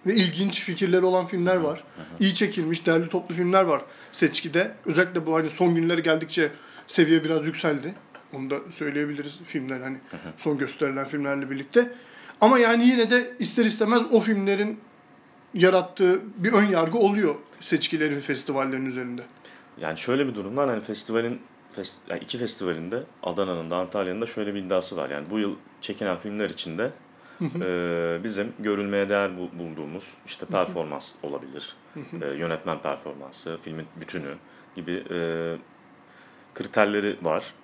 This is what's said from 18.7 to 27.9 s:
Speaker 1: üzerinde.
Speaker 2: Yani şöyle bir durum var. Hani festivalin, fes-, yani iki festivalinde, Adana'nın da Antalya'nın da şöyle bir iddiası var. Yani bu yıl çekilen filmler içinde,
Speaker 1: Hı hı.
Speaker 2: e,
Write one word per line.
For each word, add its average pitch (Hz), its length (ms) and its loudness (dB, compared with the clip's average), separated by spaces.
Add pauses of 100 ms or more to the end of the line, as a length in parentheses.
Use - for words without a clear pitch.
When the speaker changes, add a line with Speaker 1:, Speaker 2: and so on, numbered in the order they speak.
Speaker 1:
üzerinde. 123 360 -6 (560)
Speaker 2:
Yani 80 200 -6
şöyle 135 300 0
bir 117 80 -6
durum 104 220 -6
var. 139 120 2
Hani 110 120 -2
festivalin, 117 600 -4 (340)
fes-, 95 220 -8 (120)
yani 85 140 -6
iki - 140 -8
festivalinde, 92 680 -4 (200)
Adana'nın 87 460 -4
da 87 80 -2
Antalya'nın 92 440 -4
da 117 40 -2
şöyle 104 280 -6
bir 101 60 -4
iddiası 92 380 -2
var. 69 120 -4
Yani 73 200 -8
bu 107 100 -2
yıl 98 160 -2 (260)
çekilen 98 360 -4
filmler 104 320 -4
içinde, 90 420 -6 (480)
Speaker 1:
Hı 170 60 -2
hı. 151 180 -6
Speaker 2:
e, 85 600 -2